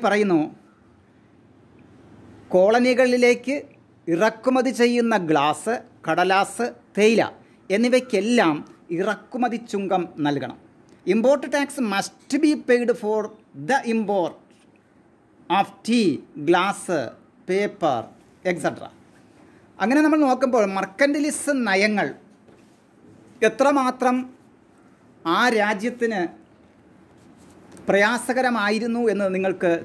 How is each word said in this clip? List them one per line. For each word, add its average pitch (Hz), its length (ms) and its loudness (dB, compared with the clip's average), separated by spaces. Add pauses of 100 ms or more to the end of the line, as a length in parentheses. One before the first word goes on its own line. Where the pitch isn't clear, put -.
പറയുന്നു, 196 340 2 (2250)
കോളനികളിലേക്ക് 247 1000 4 (600)
ഇറക്കുമതി 247 640 0
ചെയ്യുന്ന 240 360 2 (140)
ഗ്ലാസ്, 151 460 0 (320)
കടലാസ്, 185 580 0 (320)
തേയില 214 240 4 (540)
എന്നിവയ്ക്കെല്ലാം 226 800 2 (440)
ഇറക്കുമതി 220 580 -4 (140)
ചുങ്കം 190 320 -2 (220)
നൽകണം. 139 320 -4 (560)
Import 254 300 2 (100)
tax 285 140 0 (260)
must - 380 -6 (120)
be 302 80 4 (180)
paid 240 200 2 (140)
for 214 160 0 (500)
the 269 80 2 (160)
import 196 420 -2 (1200)
of 190 80 0 (180)
tea, 226 220 2 (400)
glass, 185 340 2 (680)
paper, 185 500 -2 (520)
et 170 120 -2
cetera. 123 260 -6 (920)
അങ്ങനെ 262 220 2
നമ്മൾ 311 200 2
നോക്കുമ്പോൾ 254 380 2 (140)
മെർക്കന്റിലിസം 285 800 -2 (120)
നയങ്ങൾ 196 380 2 (1400)
എത്രമാത്രം 254 640 0 (1200)
ആ - 20 2 (200)
രാജ്യത്തിന് 220 640 -2 (1700)
പ്രയാസകരമായിരുന്നു 233 1120 0 (100)
എന്ന് 196 240 -2
നിങ്ങൾക്ക് 185 360 -2 (140)